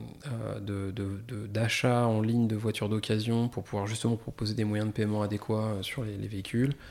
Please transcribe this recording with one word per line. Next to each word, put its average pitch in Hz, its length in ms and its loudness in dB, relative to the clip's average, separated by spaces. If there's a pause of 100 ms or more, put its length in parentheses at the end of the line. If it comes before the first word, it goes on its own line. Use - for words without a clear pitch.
(280)
euh, 110 320 -4
de, 98 320 -4
de, 98 340 -4
de, 107 220 -6
d'achat 117 580 2
en 110 140 4
ligne 117 260 4
de 110 80 0
voitures 107 340 0
d'occasion 110 600 2
pour 104 160 -4
pouvoir 101 240 -2
justement 113 260 0
proposer 110 400 -2
des 110 80 0
moyens 107 260 2
de 104 40 0
paiement 107 300 2
adéquats, 107 560 0
euh, 95 40 -4
sur 123 220 -4
les, 104 120 -4
les 101 120 -4
véhicules. 117 460 0 (160)